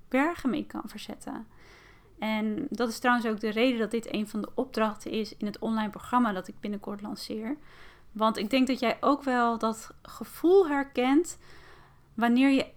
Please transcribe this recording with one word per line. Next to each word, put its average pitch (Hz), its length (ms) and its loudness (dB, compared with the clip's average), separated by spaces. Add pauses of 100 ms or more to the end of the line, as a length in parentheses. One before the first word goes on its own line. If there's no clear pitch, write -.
bergen 285 420 0
mee 208 160 -2
kan - 200 -10
verzetten. - 640 -12 (720)
En 214 500 -2
dat 226 200 -2
is 220 100 -8
trouwens 247 280 2
ook 220 120 -2
de 214 100 -4
reden 233 300 2
dat 214 120 -2
dit 233 220 -4
een 214 140 -2
van 214 140 -6
de - 120 -6
opdrachten 220 580 -2
is 214 260 -4
in - 80 -6
het 208 140 -6
online 220 300 -2
programma 240 420 0
dat 185 160 -6
ik - 120 -14
binnenkort 202 420 -8
lanceer. 220 560 -8 (540)
Want 220 260 2
ik 208 120 -2
denk 262 180 4
dat 262 120 0
jij 226 200 0
ook 277 240 2
wel 240 340 2
dat - 340 -4 (100)
gevoel - 640 4
herkent 277 720 2 (760)
wanneer 240 360 4
je 269 280 2